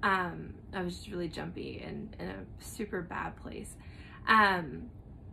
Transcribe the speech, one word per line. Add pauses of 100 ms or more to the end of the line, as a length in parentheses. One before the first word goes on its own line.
Um, (200)
I
was
just
really
jumpy
and
in
a (140)
super
bad
place. (520)
Um, (420)